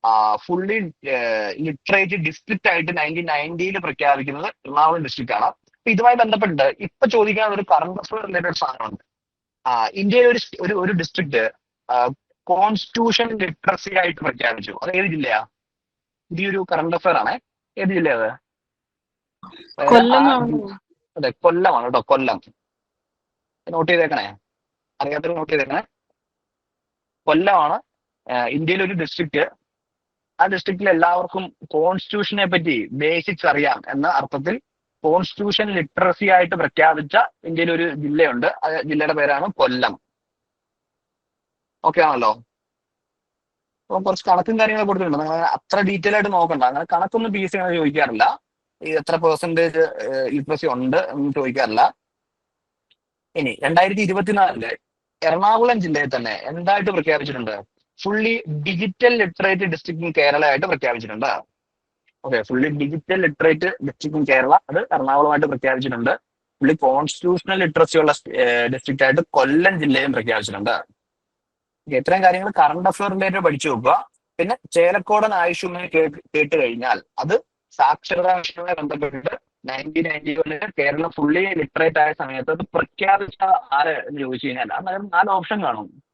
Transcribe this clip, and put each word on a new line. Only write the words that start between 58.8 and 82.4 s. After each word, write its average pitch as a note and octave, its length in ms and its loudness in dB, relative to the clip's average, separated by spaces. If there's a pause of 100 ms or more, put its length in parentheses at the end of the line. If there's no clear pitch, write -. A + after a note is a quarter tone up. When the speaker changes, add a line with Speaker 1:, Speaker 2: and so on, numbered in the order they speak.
Speaker 1:
literate F#3+ 420 -2
district E3 380 -6
in E3+ 140 -4
കേരള D3 280 4
ആയിട്ട് C#3 200 2
പ്രഖ്യാപിച്ചിട്ടുണ്ട്. A#2+ 600 -4 (1000)
ഓക്കെ, B2+ 160 -2
fully C3 280 -2
digital D3+ 520 -4
literate E3 460 0
district D#3 500 -6
in D3 120 0
കേരള, C3+ 260 4
അത് D3+ 240 2
എറണാകുളമായിട്ട് D3 680 2
പ്രഖ്യാപിച്ചിട്ടുണ്ട്. C3 640 -2 (540)
Fully D#3 160 4
കോൺസ്റ്റിറ്റ്യൂഷണൽ F3 840 0
ലിറ്ററസി D#3+ 320 2
ഉള്ള D#3 140 4
സ്-, - 200 -4
ഏഹ്, A#2+ 360 2
ഡിസ്ട്രിക്റ്റ് C3 380 -2
ആയിട്ട് C3+ 240 2
കൊല്ലം D#3+ 500 2
ജില്ലയും C#3 340 0
പ്രഖ്യാപിച്ചിട്ടുണ്ട്. G#2+ 580 -4
ഓക്കെ, - 1300 -10
ഇത്രയും F3 260 0
കാര്യങ്ങൾ F#3 360 2
കറന്റ് D#3+ 300 4
അഫയർ G3 240 -4
റിലേറ്റഡ് F#3+ 260 -2
പഠിച്ചു D#3 300 0
വെക്കുക. C3+ 400 0 (280)
പിന്നെ G3 200 -2 (140)
ചേലക്കോടൻ G3+ 640 2
ആയിഷുമ്മയെ F3 540 -2
കേ-, D#3+ 340 0 (140)
കേട്ട് D3+ 200 0
കഴിഞ്ഞാൽ A#2+ 460 0 (180)
അത് E3+ 240 0 (280)
സാക്ഷരതാ F3 680 2
മിഷനുമായി F3 440 -6
ബന്ധപ്പെട്ടിട്ട് D3 580 -6 (260)
നയൻറ്റീൻ D3+ 380 -4
നയൻറ്റി D3+ 320 -6
വണ്ണില് D#3 320 -4 (120)
കേരളം D3 320 -2
ഫുള്ളി D#3 340 0
ലിറ്ററേറ്റ് E3 540 -2
ആയ D3+ 200 2
സമയത്ത് C3 320 -6